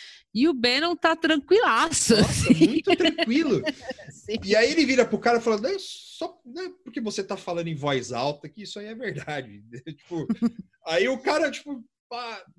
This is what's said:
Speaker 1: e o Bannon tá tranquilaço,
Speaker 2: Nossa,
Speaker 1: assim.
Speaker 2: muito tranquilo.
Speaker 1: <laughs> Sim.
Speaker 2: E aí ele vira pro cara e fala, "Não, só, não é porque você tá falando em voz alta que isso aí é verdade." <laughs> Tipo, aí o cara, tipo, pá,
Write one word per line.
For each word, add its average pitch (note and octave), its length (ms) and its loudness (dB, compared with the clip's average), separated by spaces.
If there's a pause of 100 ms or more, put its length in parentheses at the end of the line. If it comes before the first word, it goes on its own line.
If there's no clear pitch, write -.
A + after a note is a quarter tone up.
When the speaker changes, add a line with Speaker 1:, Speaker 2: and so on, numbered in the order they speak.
(340)
Speaker 1:
e B3 140 2
o E4+ 60 2
Bannon C4 420 0
tá E4 200 2
tranquilaço, D#4 1000 2
Speaker 2:
Nossa, - 340 2
Speaker 1:
assim. E3 160 8
Speaker 2:
muito E4 280 2
tranquilo. D#4+ 680 2
Speaker 1:
<laughs> - 500 -8
Sim. - 320 -10
Speaker 2:
E G3 120 2
aí A#3 160 4
ele D#4 140 2
vira B3 200 4
pro G#3+ 140 -2
cara A#3+ 180 2
e A#3 40 0
fala, A3 200 0
"Não, F#4 180 -4
só, - 640 -12
não C#4 200 -14
é F4+ 60 -10 (140)
porque C4+ 160 -10
você G#3 240 -6
tá F#3+ 140 -6
falando E3+ 300 -6
em E3 80 -4
voz C3 360 -2
alta C#3+ 380 -4
que G#3 140 -18
isso G3 160 -14
aí G#3 80 -12
é A3+ 80 -14
verdade." C#3+ 760 -10
<laughs> C#3 240 -14
Tipo, - 320 -8 (580)
aí F3 220 2
o B3+ 140 -2
cara, D4+ 300 2
tipo, C4 320 -12 (260)
pá, A#3 340 -10 (160)